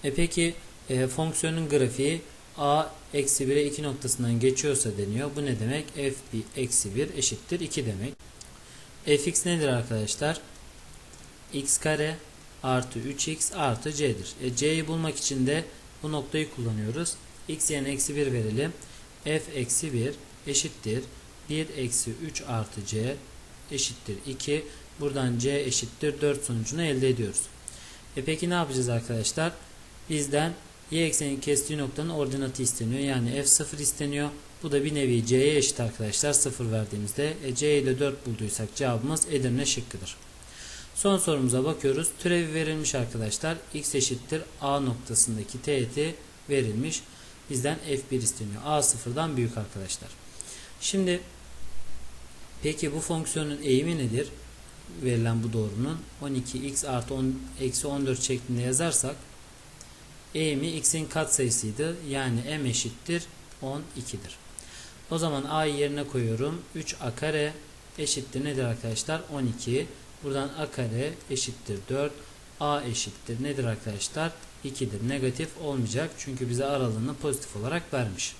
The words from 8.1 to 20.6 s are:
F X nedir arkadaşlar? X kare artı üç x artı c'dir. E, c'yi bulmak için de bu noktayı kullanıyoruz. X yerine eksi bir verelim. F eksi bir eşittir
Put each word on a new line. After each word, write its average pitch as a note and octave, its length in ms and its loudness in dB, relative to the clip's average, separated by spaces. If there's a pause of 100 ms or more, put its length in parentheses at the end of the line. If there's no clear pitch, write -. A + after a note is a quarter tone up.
F D3 260 6
X - 160 2
nedir E3 220 4
arkadaşlar? A#2+ 720 2 (1120)
X C#3 260 2
kare D3+ 380 2 (460)
artı B2+ 360 2
üç C#3 300 -2
x D#3 240 0
artı D3 400 2
c'dir. A#2+ 400 0 (100)
E, B2 140 0
c'yi D#3 320 2
bulmak D#3+ 280 0
için C3 300 2
de D#3 180 2 (380)
bu D3+ 100 -2
noktayı D3+ 420 -2
kullanıyoruz. A#2 600 -2 (340)
X D#3 220 0
yerine C#3 180 0
eksi C#3 280 0
bir C#3 160 4
verelim. A#2+ 400 2 (520)
F D3+ 180 2 (120)
eksi C3+ 380 0
bir B2 220 2 (320)
eşittir C3 580 0 (460)